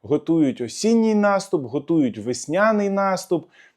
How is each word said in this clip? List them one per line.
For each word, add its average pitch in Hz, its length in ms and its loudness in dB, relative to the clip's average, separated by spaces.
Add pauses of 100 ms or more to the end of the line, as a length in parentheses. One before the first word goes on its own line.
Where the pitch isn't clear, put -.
Готують 147 600 0
осінній 220 540 0
наступ, 196 500 0
готують 139 520 0
весняний 196 720 -2
наступ. 190 580 -2 (300)